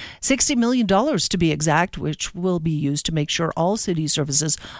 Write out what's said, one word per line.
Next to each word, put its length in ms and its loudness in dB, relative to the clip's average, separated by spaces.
sixty 380 2
million 280 2
dollars 440 2
to 80 0
be 160 2
exact, 440 2
which 380 -6
will 240 -2
be 100 -2
used 360 0
to 80 0
make 160 0
sure 260 -2
all 220 0
city 300 0
services 500 0